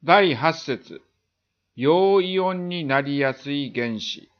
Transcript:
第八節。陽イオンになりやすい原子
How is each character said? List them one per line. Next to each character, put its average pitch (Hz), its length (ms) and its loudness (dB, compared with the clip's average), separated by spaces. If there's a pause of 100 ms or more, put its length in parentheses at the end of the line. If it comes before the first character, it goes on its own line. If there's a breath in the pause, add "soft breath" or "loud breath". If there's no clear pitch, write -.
第 175 300 6
八 143 160 0
節。 - 500 -8 (760)
陽 180 420 4
イ 185 180 -2
オ 185 140 0
ン 180 160 -6
に 175 160 -6
な 135 160 2
り 143 200 -4
や 135 140 0
す 143 200 -10
い 139 200 -6
原 117 280 -4
子 - 280 -12 (100)